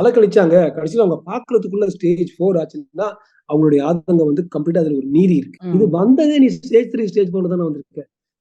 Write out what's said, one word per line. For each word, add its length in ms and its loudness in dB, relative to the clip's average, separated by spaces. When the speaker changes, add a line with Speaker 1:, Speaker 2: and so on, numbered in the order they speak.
Speaker 1:
அலக்கழிச்சாங்க, 560 4
கடைசியில 220 -4
அவங்க 280 0
பாக்குறதுக்குள்ள 600 -4
ஸ்டேஜ் 540 -4
ஃபோர் 260 -2
ஆச்சுன்னா 460 -10
அவங்களுடைய 300 2
ஆதங்கம் 420 0
வந்து 240 -2
கம்ப்ளீட்டா 200 -2
அதுல 180 -2
ஒரு 100 -6
நீதி 300 2
இருக்கு. 300 -8
Speaker 2:
ம். 80 -2
Speaker 1:
இது 160 2
வந்ததே 480 2
நீ 80 6
ஸ்டேஜ் 480 0
த்ரீ, 100 -4
ஸ்டேஜ் 260 -2
ஃபோர்ல 180 -4
தானே 140 -4
வந்திருக்க. 460 -10